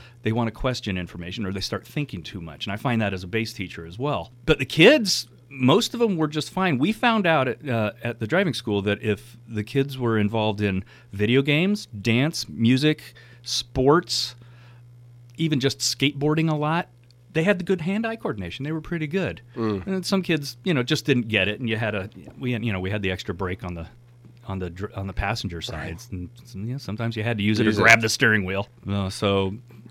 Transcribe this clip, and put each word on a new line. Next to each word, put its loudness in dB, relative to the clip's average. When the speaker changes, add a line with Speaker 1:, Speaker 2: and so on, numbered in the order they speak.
Speaker 1:
They 0
wanna 0
question -4
information, -8
or -4
they -6
start -6
thinking -8
too -12
much, -12
and -4
I -4
find 0
that 0
as -6
a -10
bass -4
teacher -10
as -14
well. -4
But 4
the -4
kids, 6
most 4
of -2
them 2
were 2
just -4
fine. 0
We 2
found 2
out 4
at, -6
uh, 0
at -6
the -4
driving 2
school -2
that 0
if -4
the -4
kids -2
were 2
involved 0
in 0
video 2
games, 2
dance, 0
music, 2
sports, 2
even 0
just 0
skateboarding 0
a 0
lot, -2
they 0
had 2
the -6
good 0
hand-eye -2
coordination. -6
They -4
were -4
pretty -4
good. -4
Speaker 2:
Mm. -2
Speaker 1:
And -4
some 0
kids, -2
you 0
know, 2
just -2
didn't 2
get 2
it, -4
and -4
you -2
had -2
a, -4
we -4
had, -4
you -2
know, -2
we -4
had -4
the 0
extra -4
brake -4
on -6
the, -8
on -6
the -6
dr-, -10
on -6
the -6
passenger -4
sides, -10
Speaker 2:
Right. -8
Speaker 1:
and, -8
you -6
know, -8
sometimes -6
you -4
had -2
to 0
use 4
it 4
Speaker 2:
Use 2
Speaker 1:
or 4
Speaker 2:
it. 6
Speaker 1:
grab 10
the 2
steering 4
wheel. -4
Uh, 0
so 0